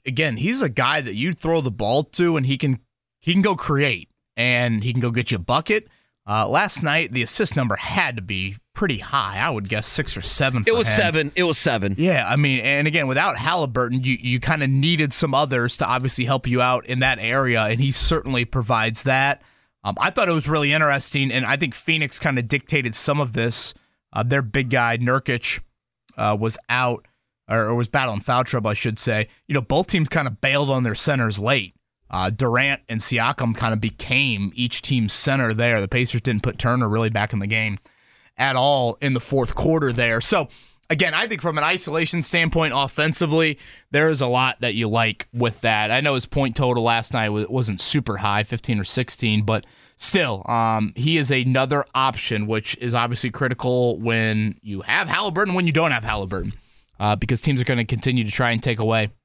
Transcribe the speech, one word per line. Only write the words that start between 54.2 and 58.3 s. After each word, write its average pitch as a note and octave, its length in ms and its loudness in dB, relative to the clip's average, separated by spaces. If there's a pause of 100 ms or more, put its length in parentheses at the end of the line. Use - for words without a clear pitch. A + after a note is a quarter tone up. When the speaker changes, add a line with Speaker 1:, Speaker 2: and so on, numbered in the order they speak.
Speaker 1:
you G2 180 -8
have - 280 0
Halliburton, F#3+ 440 0
when F3+ 140 2
you D#3+ 60 2
don't D#3+ 180 2
have A#2 140 -2
Halliburton, G2 480 -4 (460)
uh, G#2 180 2
because A2+ 220 0
teams C3+ 220 2
are A#2+ 40 -2
gonna A#2+ 200 0
continue B2 380 0
to G#2 80 -4